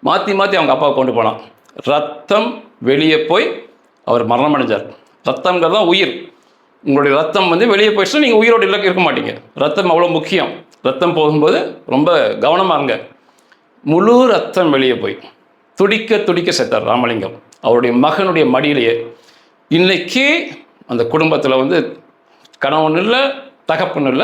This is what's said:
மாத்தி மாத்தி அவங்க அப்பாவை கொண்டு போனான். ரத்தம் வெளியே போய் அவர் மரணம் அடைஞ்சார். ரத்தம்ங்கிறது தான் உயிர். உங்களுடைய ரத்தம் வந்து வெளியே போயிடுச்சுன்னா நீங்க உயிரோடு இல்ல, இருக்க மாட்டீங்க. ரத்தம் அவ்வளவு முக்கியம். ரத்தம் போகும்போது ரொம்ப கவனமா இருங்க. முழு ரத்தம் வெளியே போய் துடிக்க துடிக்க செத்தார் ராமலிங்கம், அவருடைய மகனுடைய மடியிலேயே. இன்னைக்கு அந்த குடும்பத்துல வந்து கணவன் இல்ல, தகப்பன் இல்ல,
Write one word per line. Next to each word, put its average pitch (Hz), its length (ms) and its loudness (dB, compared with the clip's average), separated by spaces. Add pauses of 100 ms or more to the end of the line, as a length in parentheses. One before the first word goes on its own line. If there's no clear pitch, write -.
மாத்தி 190 300 0
மாத்தி 196 220 0
அவங்க 147 180 2
அப்பாவை 135 220 0
கொண்டு 131 180 0
போனான். 110 260 -2 (440)
ரத்தம் 175 640 -2 (320)
வெளியே 151 400 2
போய் 170 260 0 (600)
அவர் 120 180 0
மரணம் 131 300 0
அடைஞ்சார். 117 300 -2 (400)
ரத்தம்ங்கிறது 170 520 0
தான் 185 140 2
உயிர். 180 220 0 (720)
உங்களுடைய 139 320 2
ரத்தம் 160 340 0
வந்து 175 180 2
வெளியே 208 220 2
போயிடுச்சுன்னா 208 360 0
நீங்க 233 120 2
உயிரோடு 233 280 4
இல்ல, 202 120 0
இருக்க 185 260 0
மாட்டீங்க. 123 300 -2 (220)
ரத்தம் 151 360 0
அவ்வளவு 170 260 0
முக்கியம். 156 340 -2 (320)
ரத்தம் 170 340 -2
போகும்போது 156 420 2 (280)
ரொம்ப 147 220 0 (300)
கவனமா 170 360 2
இருங்க. 135 200 -2 (880)
முழு 185 320 4 (120)
ரத்தம் 180 440 0
வெளியே 131 240 2
போய் 104 220 -6 (600)
துடிக்க 214 400 0
துடிக்க 175 340 -2
செத்தார் 113 380 -2
ராமலிங்கம், 117 460 -2 (260)
அவருடைய 120 340 2
மகனுடைய 165 540 2
மடியிலேயே. 127 440 0 (800)
இன்னைக்கு 180 540 0 (640)
அந்த 117 160 -2
குடும்பத்துல 147 540 0
வந்து 151 200 0 (800)
கணவன் 156 380 0
இல்ல, 214 180 0 (500)
தகப்பன் 160 440 -2
இல்ல, 135 140 0